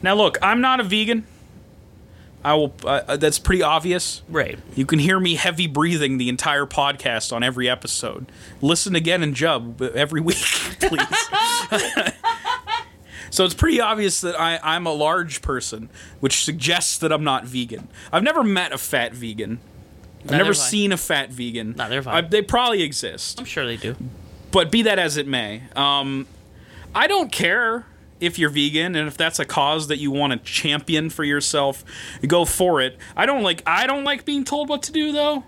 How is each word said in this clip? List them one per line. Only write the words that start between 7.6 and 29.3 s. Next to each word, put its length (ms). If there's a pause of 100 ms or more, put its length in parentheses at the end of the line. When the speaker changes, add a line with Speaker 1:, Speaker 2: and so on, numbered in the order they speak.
Speaker 1:
episode. 560 (360)
Listen 340
again 280
and 120
Jub 460 (120)
every 280
<laughs> 0
week, 160 (420)
please. 1300
<laughs> 20 (1160)
So 140
it's 100
pretty 280
obvious 400
that 180
I, 240
I'm 240
a 60
large 480
person, 480 (320)
which 240
suggests 540
that 120
I'm 140
not 180
vegan. 460 (220)
I've 120
never 180
met 300
a 60
fat 360
vegan. 460 (640)
I've 100
Speaker 2:
Neither 60
Speaker 1:
never 140
Speaker 2:
have 120
I. 60
Speaker 1:
seen 240
a 40
fat 320
vegan. 480
Speaker 2:
Neither 180
have 120
I. 120
Speaker 1:
I, 20
they 200
probably 420
exist. 540
Speaker 2:
I'm 80
sure 220
they 80
do. 220 (540)
Speaker 1:
But 200
be 120
that 140
as 200
it 100
may, 360 (120)
um, 500 (680)
I 120
don't 220
care 560 (360)
if 180
you're 100
vegan 460
and 140
if 80
that's 220